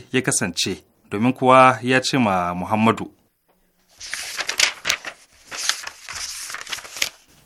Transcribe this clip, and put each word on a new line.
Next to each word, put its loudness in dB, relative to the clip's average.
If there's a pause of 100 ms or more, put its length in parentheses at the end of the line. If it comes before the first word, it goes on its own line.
(120)
ya 2
kasance, -2 (360)
domin 2
kuwa 8
ya 2
ce -2
ma 2
Muhammadu. 0 (4000)